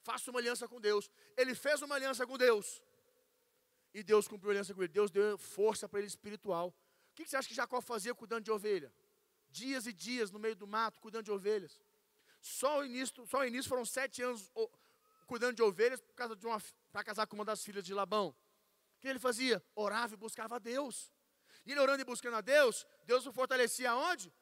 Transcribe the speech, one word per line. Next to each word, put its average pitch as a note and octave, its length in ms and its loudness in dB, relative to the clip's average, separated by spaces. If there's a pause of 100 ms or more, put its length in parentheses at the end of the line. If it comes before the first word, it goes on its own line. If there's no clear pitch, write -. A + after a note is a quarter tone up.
Faça A3+ 300 -8
uma B3 80 -2
aliança A#3+ 260 -2
com A#3+ 140 -14
Deus. G#3 320 2 (240)
Ele B3+ 180 4
fez C#4+ 280 0
uma C#4+ 140 -4
aliança C4 300 -2
com B3+ 120 -10
Deus. A#3 440 4 (1120)
E G#3 100 -10
Deus G#3 240 6
cumpriu G3+ 240 -6
a - 20 4
aliança G3 200 -2
com F#3 80 -4
ele. E3+ 120 -2
Deus G#3 160 4
deu G3+ 280 2
força G#3 520 0
pra G3+ 100 -4
ele G3+ 80 -4
espiritual. F#3+ 640 -4
O - 460 -20
que D#4+ 80 -14
que - 60 -14
você C#4+ 80 -2
acha C4+ 100 -2
que A3+ 80 -12
Jacó B3 260 -2
fazia A#3 340 -4
cuidando A3+ 280 -6
de G#3+ 80 -4
ovelha? G3 420 -2 (560)
Dias A#3 380 -6
e A#3+ 60 -8
dias G#3 380 -4
no G#3 80 -14
meio A3 160 -2
do G3 120 -14
mato, G#3+ 340 -2
cuidando A3 240 -10
de G#3+ 60 -6
ovelhas. G3+ 500 -2 (580)
Só C#4+ 400 0
o C#4+ 60 -2
início, B3+ 400 -6
só C4 140 0
o C4+ 60 2
início B3 220 -4
foram B3+ 160 -2
sete C4 380 -4
anos, A#3+ 340 -4
ô, A3+ 140 -2 (580)
cuidando A#3+ 280 -2
de A#3 60 2
ovelhas A3 380 4
por - 140 -20
causa A3+ 220 -8
de G3 100 -14
uma A3+ 140 -2
fi-, - 140 -14 (180)
pra G3+ 120 -6
casar G#3+ 240 -2
com - 80 -12
uma G#3 80 -6
das G#3 200 -4
filhas G3+ 200 -8
de F3+ 100 -8
Labão. G3 360 2
O - 720 -20
que C4 60 -6
ele C4 120 -2
fazia? A#3+ 420 2 (140)
Orava G#3+ 380 0
e G#3+ 40 -16
buscava A3 380 -8
a B3 40 -6
Deus. A#3+ 520 -6 (540)
E A3+ 60 -10
ele C#4+ 100 4
orando C4+ 200 6
e B3+ 40 -4
buscando A#3+ 320 -4
a G#3+ 40 0
Deus, C4 440 6 (200)
Deus B3 200 4
o C4+ 80 -10
fortalecia B3+ 580 2
aonde? C4 400 0 (100)